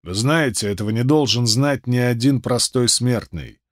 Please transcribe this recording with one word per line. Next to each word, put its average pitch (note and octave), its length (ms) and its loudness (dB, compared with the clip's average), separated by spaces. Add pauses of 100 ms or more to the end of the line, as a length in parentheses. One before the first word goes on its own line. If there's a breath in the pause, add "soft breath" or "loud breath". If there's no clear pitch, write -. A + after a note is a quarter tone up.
Вы F2 120 -10
знаете, B2 540 0
этого G#2 220 -4
не A2+ 140 0
должен B2 420 2
знать C3+ 400 0
ни B2 120 0
один B2 420 2
простой B2 480 0
смертный. A2 720 -2 (120)